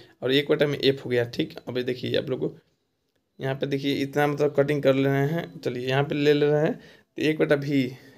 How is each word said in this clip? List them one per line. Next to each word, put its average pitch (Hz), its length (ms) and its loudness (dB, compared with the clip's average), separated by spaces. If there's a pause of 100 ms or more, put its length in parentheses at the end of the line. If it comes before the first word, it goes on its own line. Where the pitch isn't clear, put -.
(220)
और 127 100 -2
एक 143 200 2
बटा 147 160 4
में 143 120 -2
एफ 139 260 0
हो 131 40 -8
गया, 120 180 2
ठीक। 160 320 -6
अब 123 180 -8
ये 127 80 -2
देखिए 123 320 -4
आप - 120 -4
लोग 131 100 -4
को, 156 140 -4 (880)
यहाँ 135 160 -4
पे 139 120 -4
देखिए 139 280 -2
इतना 143 320 0
मतलब 143 280 0
कटिंग 143 280 2
कर 135 120 4
ले 135 80 2
रहे 139 240 2
हैं, 170 320 -6
चलिए 127 280 -6
यहाँ 131 160 2
पे - 120 -4
ले 147 180 4
ले 147 120 2
रहे 147 160 2
हैं, 185 120 2
तो - 480 -16
एक 156 180 0
बटा 156 180 2
भी, 139 320 0 (280)